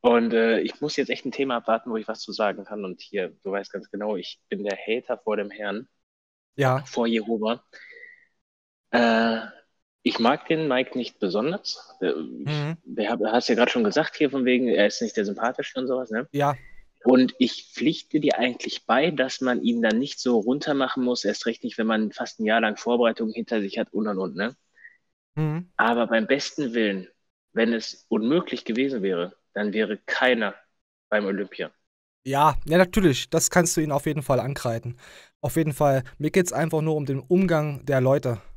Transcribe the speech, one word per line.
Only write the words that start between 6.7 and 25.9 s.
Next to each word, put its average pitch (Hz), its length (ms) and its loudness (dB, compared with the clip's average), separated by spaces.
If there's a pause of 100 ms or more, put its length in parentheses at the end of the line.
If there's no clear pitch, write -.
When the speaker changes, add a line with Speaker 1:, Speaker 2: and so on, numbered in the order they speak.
Speaker 1:
Vor 117 220 -2
Jehova. 113 580 -2 (1300)
Äh, 113 480 4 (640)
ich - 160 0
mag 123 280 2
den 160 220 2
Mike 127 300 0
nicht - 220 -8
besonders. 110 840 -4
Äh, - 100 0
Speaker 2:
Mhm. 143 720 -6
Speaker 1:
ich, - 120 -12
wir 107 140 -2
hab-, 117 140 0
hast 113 240 2
ja - 60 4
grad 117 160 4
schon 240 120 0
gesagt 170 340 0
hier 147 140 2
von 135 140 -2
wegen, 127 240 4
er 104 180 4
ist - 140 -2
nicht 113 160 -4
der 107 80 0
Sympathischste 113 560 -4
und 131 60 -6
sowas, 127 240 -4
ne? 113 220 -4
Speaker 2:
Ja. 143 220 0 (520)
Speaker 1:
Und - 320 6
ich - 360 -2
pflichte - 440 -2
dir 143 200 2
eigentlich - 480 -4
bei, 139 240 4
dass 131 320 -2
man 123 200 0
ihn 117 200 2
dann 110 160 2
nicht 139 220 -4
so 120 180 2
runtermachen 135 680 0
muss, 123 220 -2
erst 104 180 -4
recht 117 180 -4
nicht, 120 140 -8
wenn 113 100 -2
man 110 260 0
fast - 280 -10
ein 110 60 0
Jahr 113 160 4
lang 107 160 0
Vorbereitung 120 520 0
hinter 113 300 -4
sich 98 180 -4
hat 110 140 -4
und, 107 140 -2
und, 104 120 -4
und, 87 180 -6
ne? 107 200 -6 (800)
Speaker 2:
Mhm. 156 420 -2
Speaker 1:
Aber 117 300 2